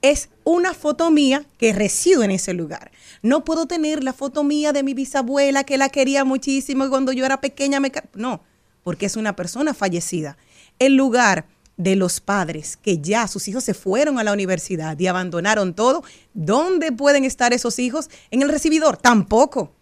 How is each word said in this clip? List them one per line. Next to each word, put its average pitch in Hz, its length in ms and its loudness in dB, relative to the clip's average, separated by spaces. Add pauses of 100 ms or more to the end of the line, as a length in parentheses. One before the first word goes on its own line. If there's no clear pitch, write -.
es 277 280 2 (140)
una 349 300 2
foto 330 380 0
mía 285 340 4 (140)
que 220 140 4
resido 220 500 2
en 202 80 2
ese 190 220 -4
lugar. 165 380 -8 (300)
No 285 240 2
puedo 320 220 -2
tener 311 360 -2
la 262 100 -4
foto 285 300 -4
mía 294 300 0
de 277 100 0
mi 269 120 -4
bisabuela, 277 680 0
que 277 140 -4
la 269 120 2
quería 277 360 2
muchísimo 269 600 -2
y 269 40 -4
cuando 262 240 0
yo 262 120 -2
era 269 140 0
pequeña 277 400 -2
me 277 120 -2
ca-, - 140 -10 (100)
no, 220 260 -6 (420)
porque 180 220 -6
es 196 100 -4
una 220 200 -4
persona 247 400 -4
fallecida. 170 600 -4 (420)
El 269 160 6
lugar 233 500 4 (320)
de 190 180 2
los 185 240 0
padres 165 640 -4
que 185 160 0
ya 202 300 -2
sus - 200 -8
hijos 226 160 -6
se 202 120 -4
fueron 262 420 0
a 226 60 -2
la 208 100 0
universidad 175 640 -4
y 175 80 -2
abandonaron 180 720 -2
todo, 262 280 0 (300)
¿dónde 302 580 0
pueden 277 340 2
estar 247 280 0
esos 240 240 -2
hijos? 254 320 -4 (220)
¿En 254 100 2
el 285 80 2
recibidor? 311 480 2
Tampoco. 226 760 2 (100)